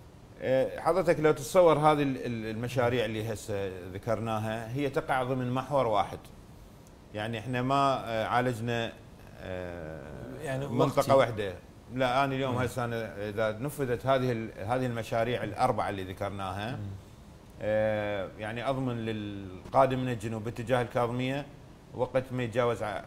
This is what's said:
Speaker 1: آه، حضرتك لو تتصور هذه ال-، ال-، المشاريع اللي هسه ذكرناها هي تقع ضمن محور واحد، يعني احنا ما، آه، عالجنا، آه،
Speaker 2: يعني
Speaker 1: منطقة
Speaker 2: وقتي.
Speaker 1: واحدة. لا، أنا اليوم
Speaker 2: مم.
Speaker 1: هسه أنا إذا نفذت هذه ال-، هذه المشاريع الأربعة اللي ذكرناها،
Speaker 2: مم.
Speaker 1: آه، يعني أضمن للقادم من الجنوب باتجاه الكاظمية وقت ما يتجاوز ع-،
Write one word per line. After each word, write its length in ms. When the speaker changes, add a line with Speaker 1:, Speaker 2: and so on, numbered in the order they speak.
Speaker 1:
آه، 380
حضرتك 400
لو 120
تتصور 460
هذه 240
ال-، 140
ال-، 400
المشاريع 480
اللي 280
هسه 360
ذكرناها 800
هي 180
تقع 320
ضمن 280
محور 360
واحد، 320
يعني 240
احنا 240
ما، 440
آه، 200
عالجنا، 680
آه، 600
Speaker 2:
يعني 240
Speaker 1:
منطقة 320
Speaker 2:
وقتي. 140
Speaker 1:
واحدة. 420
لا، 300
أنا 100
اليوم 200
Speaker 2:
مم. 60
Speaker 1:
هسه 240
أنا 440
إذا 300
نفذت 480
هذه 260
ال-، 180
هذه 200
المشاريع 580
الأربعة 440
اللي 160
ذكرناها، 720
Speaker 2:
مم. 20
Speaker 1:
آه، 640
يعني 320
أضمن 260
للقادم 1000
من 100
الجنوب 360
باتجاه 380
الكاظمية 640
وقت 380
ما 100
يتجاوز 400
ع-، 240